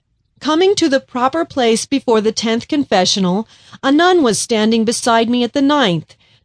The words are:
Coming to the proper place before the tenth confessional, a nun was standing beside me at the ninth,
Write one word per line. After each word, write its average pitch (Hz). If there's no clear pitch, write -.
Coming 349
to 330
the 262
proper 269
place 226
before 233
the 214
tenth 226
confessional, 196
a 269
nun 349
was 220
standing 220
beside 226
me 240
at 233
the 285
ninth, 269